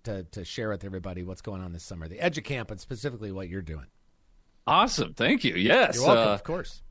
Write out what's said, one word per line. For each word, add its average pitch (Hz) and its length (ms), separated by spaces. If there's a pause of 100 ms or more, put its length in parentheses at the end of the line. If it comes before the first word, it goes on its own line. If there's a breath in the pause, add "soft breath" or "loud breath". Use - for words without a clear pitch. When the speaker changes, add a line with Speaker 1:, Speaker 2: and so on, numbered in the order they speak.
Speaker 1:
to, 98 180
to 87 220
share 110 240
with 98 160
everybody 92 360
what's 90 200
going 95 200
on 87 120
this 85 100
summer, 82 240
the 85 100
EDUCAMP, 143 540
and 101 80
specifically 110 540
what 95 160
you're 95 120
doing. 76 240 (800)
Speaker 2:
Awesome. 156 480
Thank 196 300
you. 110 120
Yes. 131 420
Speaker 1:
You're 123 80
welcome, 117 260
Speaker 2:
Uh, - 20
Speaker 1:
of 98 120
course. - 460